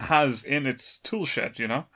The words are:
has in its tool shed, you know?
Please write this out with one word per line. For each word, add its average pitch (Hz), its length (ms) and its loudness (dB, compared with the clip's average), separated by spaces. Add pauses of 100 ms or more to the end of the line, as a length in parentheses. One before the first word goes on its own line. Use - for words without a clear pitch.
has 139 440 4
in 143 220 0
its - 320 -4
tool 214 280 -4
shed, - 340 -4
you 113 80 -2
know? 123 280 -2